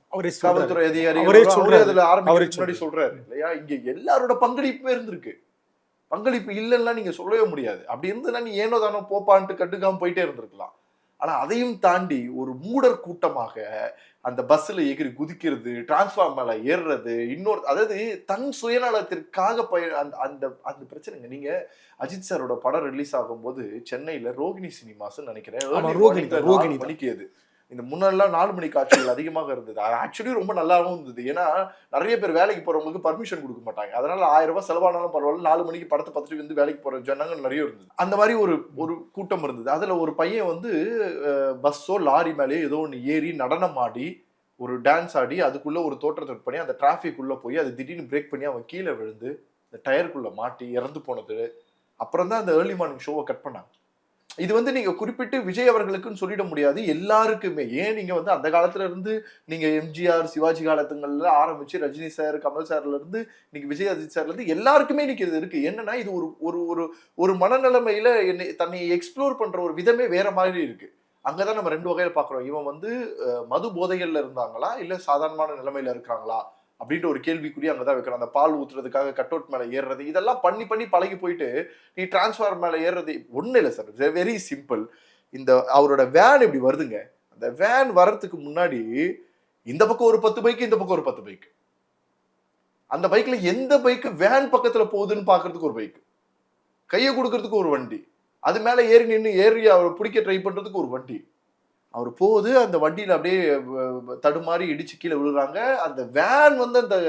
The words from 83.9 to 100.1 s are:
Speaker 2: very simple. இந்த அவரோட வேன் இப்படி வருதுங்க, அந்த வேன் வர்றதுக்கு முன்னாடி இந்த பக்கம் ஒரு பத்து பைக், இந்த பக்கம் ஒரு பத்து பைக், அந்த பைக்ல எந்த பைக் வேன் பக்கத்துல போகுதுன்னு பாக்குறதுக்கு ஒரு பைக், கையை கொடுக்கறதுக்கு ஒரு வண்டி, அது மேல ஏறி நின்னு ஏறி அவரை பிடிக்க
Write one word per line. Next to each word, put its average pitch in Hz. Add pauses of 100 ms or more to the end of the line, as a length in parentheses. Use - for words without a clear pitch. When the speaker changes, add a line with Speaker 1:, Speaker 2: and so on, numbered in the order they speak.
Speaker 2:
very 160
simple. 135 (400)
இந்த 131 (200)
அவரோட 139
வேன் 214
இப்படி 135
வருதுங்க, 131 (340)
அந்த 110
வேன் 240
வர்றதுக்கு 180
முன்னாடி 147 (500)
இந்த 156
பக்கம் 233
ஒரு 220
பத்து 220
பைக், 233
இந்த 220
பக்கம் 185
ஒரு 151
பத்து 123
பைக், 98 (1400)
அந்த 175
பைக்ல 226
எந்த 247
பைக் 247
வேன் 233
பக்கத்துல 233
போகுதுன்னு 202
பாக்குறதுக்கு 180
ஒரு 156
பைக், 107 (840)
கையை 247
கொடுக்கறதுக்கு 233
ஒரு 196
வண்டி, 123 (320)
அது -
மேல 240
ஏறி 233
நின்னு 220
ஏறி 220
அவரை 180
பிடிக்க 214